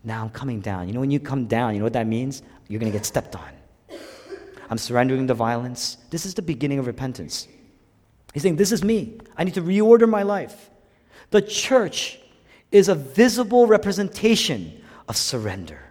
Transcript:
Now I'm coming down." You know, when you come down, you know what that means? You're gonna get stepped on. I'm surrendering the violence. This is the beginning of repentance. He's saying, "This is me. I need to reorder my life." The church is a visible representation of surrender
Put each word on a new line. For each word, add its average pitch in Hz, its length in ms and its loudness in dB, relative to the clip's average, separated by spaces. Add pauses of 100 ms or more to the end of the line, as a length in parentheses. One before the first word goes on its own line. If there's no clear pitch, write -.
Now 113 200 -8
I'm 110 60 -8
coming 120 300 -8
down." 95 280 -8
You 101 60 -6
know, 123 60 -6
when 135 120 -2
you 143 80 0
come 135 260 -4
down, 113 280 0
you 104 60 -4
know 107 60 0
what 117 80 -2
that 113 140 -2
means? 127 340 -4 (260)
You're 107 120 -8
gonna 113 120 -2
get 104 140 -4
stepped - 300 -6
on. - 140 -16 (1200)
I'm 113 80 -6
surrendering 131 500 0
the 127 60 0
violence. 120 640 -4 (120)
This 165 160 -8
is 185 80 -10
the 214 80 -6
beginning 143 380 -4
of 127 80 -4
repentance. 123 600 -10 (880)
He's 147 80 -6
saying, 170 140 2
"This 202 160 2
is 175 100 0
me. 196 340 -2 (200)
I 165 80 0
need 180 80 -4
to 190 80 -2
reorder 214 480 6
my 208 120 2
life." 196 480 -6 (600)
The 208 100 6
church - 800 -2 (500)
is 202 200 8
a 190 40 4
visible 226 720 4
representation 202 1160 0 (240)
of 107 80 -6
surrender 95 640 -6 (120)